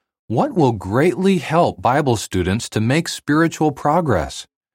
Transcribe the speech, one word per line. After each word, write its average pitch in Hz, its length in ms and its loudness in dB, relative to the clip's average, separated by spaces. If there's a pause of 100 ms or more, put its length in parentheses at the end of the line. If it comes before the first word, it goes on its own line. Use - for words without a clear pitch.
(260)
what 202 280 -2
will 139 180 4
greatly 156 640 0
help 139 460 0
Bible 131 340 2
students 95 540 -4
to 110 100 -2
make 139 280 0
spiritual 160 600 0
progress? 139 760 -2 (280)